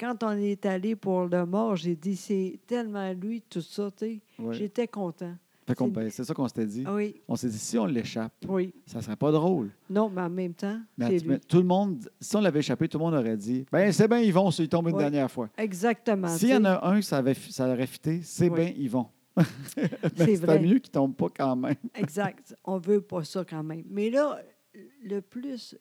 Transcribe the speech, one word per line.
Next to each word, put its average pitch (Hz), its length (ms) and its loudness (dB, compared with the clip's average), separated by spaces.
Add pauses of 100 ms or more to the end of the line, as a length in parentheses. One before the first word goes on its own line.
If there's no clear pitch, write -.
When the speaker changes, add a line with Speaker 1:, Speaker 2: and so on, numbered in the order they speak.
Speaker 1:
quand 233 240 -4
on 214 80 0
est 202 340 -2
allé 196 300 0
pour 180 300 0
le 175 200 2
mort, 208 300 0
j'ai 170 180 -2
dit, « 180 220 -4
C'est 190 500 -4
tellement 208 460 -4
lui, 208 300 -6
tout - 180 -8
ça, 202 360 -6
tu - 80 -6
sais. » 220 160 -6 (220)
Speaker 2:
Ouais. 226 120 -4
Speaker 1:
J'étais 220 340 -4
content. 175 460 -8 (300)
Speaker 2:
Fait - 120 -2
qu'on, 127 100 0
Speaker 1:
C'est 113 60 -2
Speaker 2:
ben, 110 180 -2
c'est 123 140 -8
ça 151 100 -6
qu'on 131 140 -2
s'était 110 180 -2
dit. 113 260 -6
Speaker 1:
Oui. 208 360 -4
Speaker 2:
On 120 80 -2
s'est 127 120 -4
dit, 110 100 -2
si - 200 -4
on 214 80 2
l'échappe, 117 460 -4 (160)
Speaker 1:
Oui. 185 260 -2 (100)
Speaker 2:
ça - 160 -10
serait 110 140 -8
pas 147 160 2
drôle. 156 400 2 (180)
Speaker 1:
Non, 208 220 0
mais 185 120 -6
en 175 60 -4
même 180 260 -6
temps, 208 260 -6 (180)
Speaker 2:
Mais 240 120 0
Speaker 1:
c'est 180 100 4
Speaker 2:
tu 156 80 -4
mets 135 60 2
Speaker 1:
lui. - 120 -2
Speaker 2:
tout 175 120 4
le 185 40 8
monde, 180 460 0 (120)
si - 140 -4
on 208 60 4
l'avait 160 180 4
échappé, 143 300 0
tout 151 100 -4
le 160 60 0
monde 165 100 2
aurait 113 220 2
dit, « 123 360 -4
Ben, 185 200 4
c'est 214 160 6
bien, 233 100 4
ils 214 140 4
vont, 185 180 4
s'ils 156 180 0
tombent 170 200 2
une 165 80 2
Speaker 1:
Oui. 202 60 2
Speaker 2:
dernière 135 280 2
fois. » 123 260 -6
Speaker 1:
Exactement, 202 680 0
Speaker 2:
S'il 165 220 2
y - 20 6
Speaker 1:
tu 269 80 6
Speaker 2:
en 220 60 6
Speaker 1:
sais. - 40 6
Speaker 2:
a 185 200 2
un 196 100 4
que 196 80 0
ça 143 120 0
avait, 131 160 2
ça 127 380 -4
aurait 123 140 0
fité, 165 380 -4
c'est 170 260 0
Speaker 1:
Oui. 170 100 -2
Speaker 2:
bien 170 160 0
Yvon. 123 300 -2 (140)
<laughs> - 160 -14
Ben, 175 80 6 (720)
Speaker 1:
C'est 170 180 6
Speaker 2:
c'était 175 120 0
Speaker 1:
vrai. 156 140 6
Speaker 2:
mieux 185 200 6
qu'il - 100 -8
tombe 139 240 0
pas - 180 -2
quand 135 220 0
même. 127 220 -2 (180)
Speaker 1:
Exact. 196 680 -6
On 190 140 -2
veut 202 220 2
pas 185 220 -6
ça 180 260 -6
quand 156 140 -6
même. 156 260 -8
Mais 202 220 -2
là, 277 300 0 (640)
le 202 160 -6
plus, 247 600 -12